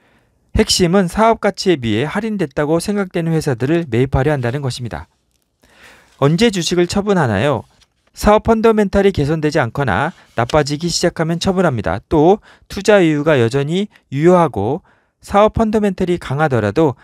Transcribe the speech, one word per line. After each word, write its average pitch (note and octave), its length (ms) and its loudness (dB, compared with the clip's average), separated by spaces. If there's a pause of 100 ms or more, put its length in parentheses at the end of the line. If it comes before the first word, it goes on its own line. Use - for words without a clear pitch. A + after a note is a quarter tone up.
(560)
핵심은 F#3 540 2
사업 A3 320 0
가치에 G3 340 0
비해 A#2 300 -2
할인됐다고 E3+ 760 -4
생각되는 F#3 540 -4
회사들을 D3+ 560 -2
매입하려 C3+ 420 0
한다는 C3 300 -4
것입니다. A#2+ 480 -8 (1120)
언제 E3+ 300 2
주식을 F3 380 0
처분하나요? C#3+ 760 0 (500)
사업 G#3 300 2
펀더멘털이 G#3+ 680 2
개선되지 D3+ 480 -2
않거나 B2+ 540 -2 (220)
나빠지기 D3 540 -2
시작하면 E3+ 500 -2
처분합니다. C#3 600 -2 (100)
또 E3+ 300 4 (280)
투자 G3+ 320 2
이유가 D3+ 400 2
여전히 C#3+ 480 -2 (240)
유효하고 D3 680 2 (400)
사업 G#3 320 2
펀더멘털이 G#3 640 -2
강하더라도 C3 880 0